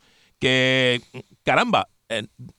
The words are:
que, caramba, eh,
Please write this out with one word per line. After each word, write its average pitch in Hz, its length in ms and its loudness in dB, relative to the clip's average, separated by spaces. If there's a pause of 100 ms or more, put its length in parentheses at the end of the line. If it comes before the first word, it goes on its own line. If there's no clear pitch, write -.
(400)
que, 131 640 0 (420)
caramba, 151 440 0 (220)
eh, 110 180 -6 (320)